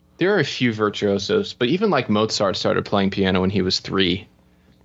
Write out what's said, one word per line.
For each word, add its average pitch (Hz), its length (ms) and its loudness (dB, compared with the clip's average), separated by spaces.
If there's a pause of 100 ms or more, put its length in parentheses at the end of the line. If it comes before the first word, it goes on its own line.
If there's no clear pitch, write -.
(180)
there 190 180 2
are 190 40 2
a 139 60 2
few 123 280 -2
virtuosos, 101 800 0
but 123 160 -2
even, 190 200 0
like, 135 200 0
Mozart 107 480 0
started 98 280 0
playing 98 260 2
piano 95 300 0
when 95 80 2
he 98 140 0
was 92 160 -2
three, 90 480 -2 (580)